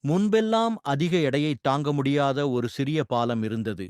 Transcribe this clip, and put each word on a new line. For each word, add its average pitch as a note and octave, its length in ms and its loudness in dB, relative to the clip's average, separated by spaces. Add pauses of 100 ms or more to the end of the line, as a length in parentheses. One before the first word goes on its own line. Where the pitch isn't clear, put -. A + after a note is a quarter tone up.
முன்பெல்லாம் A3 800 2
அதிக D3+ 340 0
எடையை D3 380 2
தாங்க C#3+ 360 0
முடியாத C#3 460 0 (120)
ஒரு A#2+ 180 -2
சிறிய D3 360 -2
பாலம் A#2+ 400 0
இருந்தது. G#2+ 460 -6